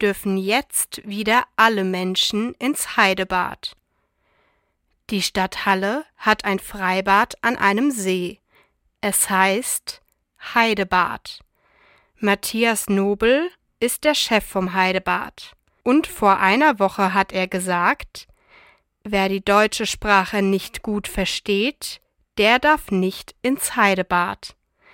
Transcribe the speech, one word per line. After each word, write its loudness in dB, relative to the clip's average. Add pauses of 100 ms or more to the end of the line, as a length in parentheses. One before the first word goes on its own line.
dürfen 0
jetzt -4
wieder 0 (140)
alle 2
Menschen -2
ins -6
Heidebad. 0 (1300)
Die -2
Stadt -4
Halle 0 (100)
hat 0
ein 0
Freibad 0
an 0
einem 2
See. -4 (600)
Es 0
heißt 0 (540)
Heidebad. 0 (760)
Matthias 0
Nobel 2 (300)
ist -2
der 4
Chef 0
vom -4
Heidebad. -2 (320)
Und 2
vor 2
einer 4
Woche 0
hat 0
er -4
gesagt, -2 (760)
wer 0
die -4
deutsche 2
Sprache 0
nicht -2
gut -6
versteht, -4 (380)
der 4
darf 2
nicht -4
ins -4
Heidebad. 0 (400)